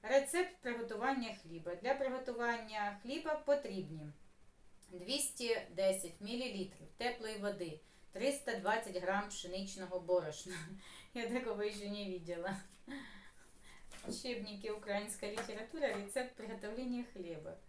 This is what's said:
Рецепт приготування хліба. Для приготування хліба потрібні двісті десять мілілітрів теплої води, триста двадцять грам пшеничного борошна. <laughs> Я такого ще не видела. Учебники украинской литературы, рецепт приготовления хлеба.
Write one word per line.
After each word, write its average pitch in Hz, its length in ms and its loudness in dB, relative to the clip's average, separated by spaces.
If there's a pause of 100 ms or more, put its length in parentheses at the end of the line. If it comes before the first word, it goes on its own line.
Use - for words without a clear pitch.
Рецепт 277 580 6
приготування 233 800 0
хліба. 165 320 -6
Для 240 200 2
приготування 233 1080 0
хліба 311 320 0
потрібні 196 760 2 (800)
двісті 226 720 2 (100)
десять 190 500 4
мілілітрів 202 760 -2
теплої 233 420 -2
води, 196 420 -2 (320)
триста 254 420 2
двадцять 202 420 2
грам 190 320 2
пшеничного 185 720 -4
борошна. 175 540 2 (300)
<laughs> - 300 -16
Я 233 140 0
такого 208 420 2
ще 202 180 -4
не 208 160 -2
видела. 175 520 -2 (1500)
Учебники 214 600 -2
украинской 208 600 0
литературы, 226 640 0
рецепт 202 400 0
приготовления 240 800 -2
хлеба. 165 440 -6 (120)